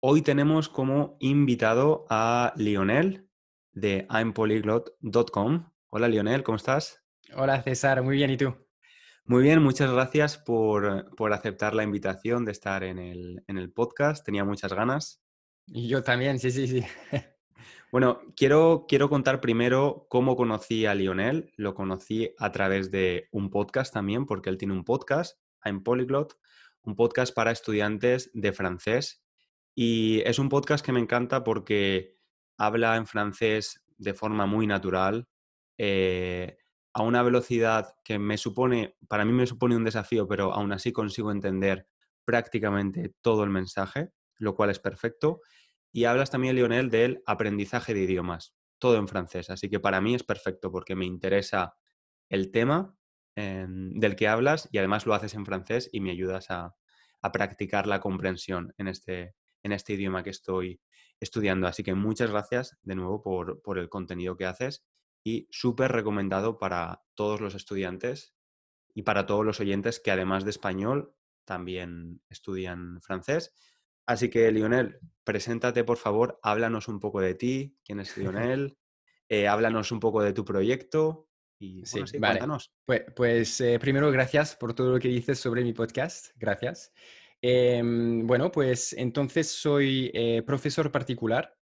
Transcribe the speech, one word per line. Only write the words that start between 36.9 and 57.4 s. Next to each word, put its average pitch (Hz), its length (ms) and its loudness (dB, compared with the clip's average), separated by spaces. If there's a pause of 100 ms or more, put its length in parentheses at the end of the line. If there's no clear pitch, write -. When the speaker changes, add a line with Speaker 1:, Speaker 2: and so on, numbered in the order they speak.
Speaker 1:
a 113 100 -2
una 120 200 2
velocidad 117 720 2 (100)
que 107 140 -4
me 104 180 -2
supone, 117 600 0 (120)
para 104 160 0
mí 113 80 2
me 127 140 4
supone 120 300 2
un 113 80 0
desafío, 110 440 -2
pero 98 240 0
aún 101 200 -2
así 101 200 -4
consigo 107 400 -4
entender 98 540 0 (400)
prácticamente 107 960 -2
todo 110 220 4
el 101 60 0
mensaje, 98 600 -4 (260)
lo 104 180 -2
cual 104 140 2
es 98 100 -2
perfecto. 117 640 -4 (500)
Y 117 140 0
hablas 127 260 2
también, 131 240 0
Lionel, 123 360 2
del 117 340 2
aprendizaje 104 720 -2
de 98 80 0
idiomas, 90 520 -2 (240)
todo 120 200 4
en 101 100 -2
francés. 87 400 -6
Así 95 220 -8
que 101 100 -2
para 95 220 2
mí 113 120 2
es 120 80 -2
perfecto - 480 -6
porque 92 240 -8
me 92 120 -4
interesa 95 720 -2 (520)
el 95 220 -2
tema, 143 440 0 (420)
em, 95 580 -8
del 104 200 2
que 107 140 2
hablas 131 420 2
y - 60 -4
además 101 300 0
lo 110 80 2
haces 101 180 -4
en 104 140 -10
francés 98 440 -4
y 110 100 -6
me 95 100 -4
ayudas 92 400 -6
a, 87 260 -8 (460)
a 98 100 -4
practicar 101 540 -2